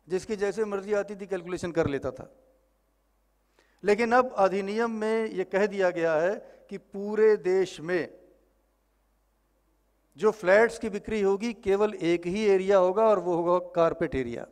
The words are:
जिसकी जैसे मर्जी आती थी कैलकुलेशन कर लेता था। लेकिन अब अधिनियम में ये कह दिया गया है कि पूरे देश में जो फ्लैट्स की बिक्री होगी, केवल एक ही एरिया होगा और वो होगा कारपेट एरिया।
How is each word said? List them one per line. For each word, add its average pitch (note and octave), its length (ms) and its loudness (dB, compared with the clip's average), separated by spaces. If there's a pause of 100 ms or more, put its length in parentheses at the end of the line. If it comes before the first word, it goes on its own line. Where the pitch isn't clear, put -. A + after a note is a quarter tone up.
जिसकी F#3 280 -4
जैसे G3+ 280 -2
मर्जी G3+ 280 -6
आती G3+ 240 -4
थी G3 100 -12
कैलकुलेशन F3+ 460 -6
कर D#3+ 140 2
लेता C#3 240 -4
था। - 200 -18 (1500)
लेकिन G#3+ 280 2
अब B3+ 200 4
अधिनियम G3+ 580 0
में A3 360 -2
ये F#3 180 -6
कह G3 220 0
दिया F#3+ 240 0
गया E3 240 0
है F3+ 220 0 (340)
कि G3 80 -10
पूरे G#3 580 2
देश F#3 440 0
में E3 380 -4 (2000)
जो G3+ 120 2
फ्लैट्स G#3+ 480 2
की A3+ 120 -6
बिक्री G#3 320 -4
होगी, G3 320 0
केवल G#3 400 0
एक E3+ 320 -2
ही G3+ 200 -2
एरिया G3 320 4
होगा F#3 260 4
और G#3+ 140 4
वो F3 160 -2
होगा F3 240 2
कारपेट E3 560 0
एरिया। A#2+ 380 -6